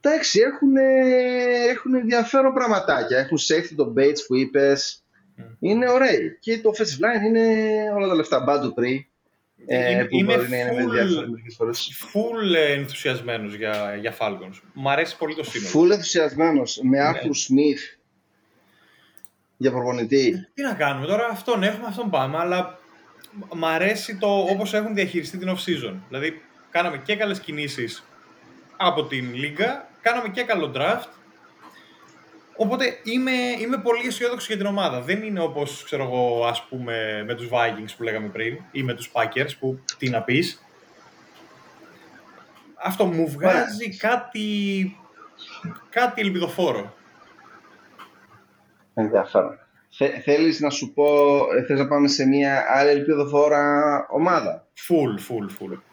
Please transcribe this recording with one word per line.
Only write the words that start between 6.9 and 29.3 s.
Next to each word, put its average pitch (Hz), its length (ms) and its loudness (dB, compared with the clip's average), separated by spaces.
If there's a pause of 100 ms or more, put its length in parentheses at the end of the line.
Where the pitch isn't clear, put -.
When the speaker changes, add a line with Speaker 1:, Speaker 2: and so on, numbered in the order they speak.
Speaker 1:
line 226 220 2
είναι 226 160 4 (520)
όλα 196 140 2
τα 185 60 2
λεφτά. 147 340 2
Bud 143 140 4
Dupree, 123 360 0 (680)
ε, 123 260 2
Speaker 2:
Είμαι, 123 120 2
Speaker 1:
που - 120 -2
Speaker 2:
είμαι 123 200 4
Speaker 1:
μπορεί 123 120 0
να 123 80 -2
είναι 123 160 0
με 123 100 0
Speaker 2:
full, 120 60 2
Speaker 1:
ενδιαφέρον 120 420 0
μερικές 113 260 -12
φορές. 117 340 -4 (220)
Speaker 2:
full, 220 420 0
ε, 151 180 4
ενθουσιασμένος 120 840 -6
για, 104 460 -4
για 110 180 -6
Falcons. 95 420 -6 (120)
Μ' 135 160 -4
αρέσει 156 280 0
πολύ 156 180 -6
το 156 100 -8
σύνολο. 156 420 2
Speaker 1:
Full 180 60 8
ενθουσιασμένος. 156 920 0
Με 131 160 4
Speaker 2:
Ναι. 147 160 4
Speaker 1:
Arthur 151 140 -4
Smith 139 720 2 (1600)
για 127 140 2
προπονητή. 123 840 0
Speaker 2:
Τι 277 80 -8
να 254 120 -4
κάνουμε 143 320 -2
τώρα, 214 240 0
αυτόν 208 320 -2
έχουμε, 214 240 -2
αυτόν 214 240 -6
πάμε, 139 280 -2
αλλά 180 400 -2 (760)
μ' 165 100 -4
αρέσει 190 520 -2
το, 208 100 -2
όπως 196 480 0
έχουν 214 200 -2
διαχειριστεί 175 440 -4
την 180 100 -6
off-season. 151 460 -4 (140)
Δηλαδή, 151 320 -8 (300)
κάναμε 170 280 -2
και 208 180 -4
καλές 202 240 -4
κινήσεις 143 640 -8 (720)
από 160 280 0
την 123 300 -6